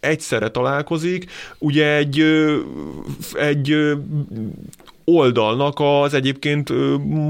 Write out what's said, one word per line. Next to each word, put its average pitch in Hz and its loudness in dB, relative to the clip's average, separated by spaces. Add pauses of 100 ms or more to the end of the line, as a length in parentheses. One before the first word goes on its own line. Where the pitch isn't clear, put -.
egyszerre 131 -2
találkozik, 156 -2 (280)
ugye 147 2
egy, 143 2
ö, 156 4 (720)
egy, 147 0
ö, 151 2 (1080)
oldalnak 131 2
az 143 2
egyébként, 139 -2
ö, 139 0 (340)